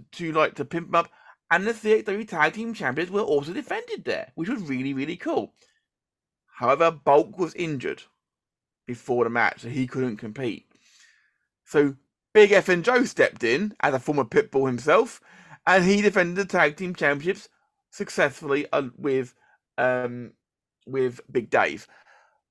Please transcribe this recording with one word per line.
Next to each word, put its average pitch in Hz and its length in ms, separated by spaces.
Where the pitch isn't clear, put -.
to, 165 200
like, 156 240
to 143 80
pimp 165 240
him - 60
up. 135 140
And 180 160
the 226 80
C 214 180
X 214 120
W 208 200
Tag 165 300
Team 226 200
Champions 160 360
were 202 100
also 151 320
defended 392 520
there, - 300
which 165 140
was 233 140
really, 135 320
really 143 220
cool. - 360
However, 139 440
Bulk 151 480
was 165 160
injured 151 480
before 123 380
the 117 60
match, 117 300
so 113 80
he 127 180
couldn't 123 300
compete. 113 500
So 147 280
Big 208 200
F 185 160
and 175 160
Joe 247 200
stepped - 400
in 165 360
as 139 140
a 131 60
former 143 240
Pitbull 139 420
himself, 147 540
and 180 180
he 202 180
defended 185 340
the 196 80
Tag 160 320
Team 185 180
Championships 156 540
successfully, 147 800
uh, 139 240
with, 131 380
um, 123 540
with 127 340
Big 123 200
Dave. 90 360